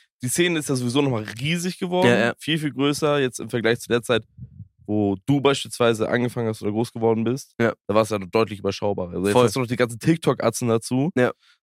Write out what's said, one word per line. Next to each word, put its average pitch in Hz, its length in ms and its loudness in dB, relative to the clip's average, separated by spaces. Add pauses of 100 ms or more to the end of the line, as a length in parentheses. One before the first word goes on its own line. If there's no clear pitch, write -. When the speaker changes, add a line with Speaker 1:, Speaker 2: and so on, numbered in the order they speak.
(220)
Speaker 1:
die 127 60 -4
Szene 170 300 0
ist 139 100 -6
ja 139 80 0
sowieso 123 260 0
nochmal 120 220 -2 (160)
riesig 170 380 -4
geworden, 180 300 0
Speaker 2:
Ja, 120 100 6
ja. 117 200 2
Speaker 1:
viel, 156 200 -2
viel 147 140 -4
größer, 143 460 0
jetzt 131 220 -2
im 113 80 -10
Vergleich 117 320 0
zu - 80 -16
der 117 140 2
Zeit, 117 220 0 (640)
wo 104 300 0 (100)
du 139 140 2
beispielsweise 117 680 2
angefangen 120 400 -2
hast 110 140 -6
oder 104 100 -2
groß 113 200 -2
geworden 113 320 2
bist, 123 360 -4
Speaker 2:
Ja. 113 120 2 (140)
Speaker 1:
da 101 80 -2
war's 110 160 4
ja 107 80 -2
deutlich 101 420 -2
überschaubarer. 98 540 -4
Also 92 120 -2
jetzt 104 60 2
Speaker 2:
Voll. 123 140 6
Speaker 1:
hast 107 100 0
du 131 40 -2
noch 120 60 -2
die 113 100 -4
ganzen 117 220 -2
TikTok-Atzen 135 680 0
dazu. 127 480 0
Speaker 2:
Ja. 123 160 4 (300)